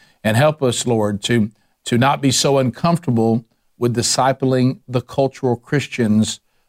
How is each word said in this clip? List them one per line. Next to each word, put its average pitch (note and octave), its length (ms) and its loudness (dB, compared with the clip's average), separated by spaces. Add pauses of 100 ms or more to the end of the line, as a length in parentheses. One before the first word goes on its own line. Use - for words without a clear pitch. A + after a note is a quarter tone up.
(240)
And A2 140 0
help D3+ 240 2
us, B2 240 -2
Lord, G#2 380 -2
to, A#2 260 0 (360)
to B2 120 0
not C3+ 240 2
be C#3 80 2
so C#3 300 2
uncomfortable B2 880 0 (340)
with A#2+ 160 0
discipling C3 920 0
the B2 140 -4
cultural C3 540 -2
Christians A2 840 -2 (300)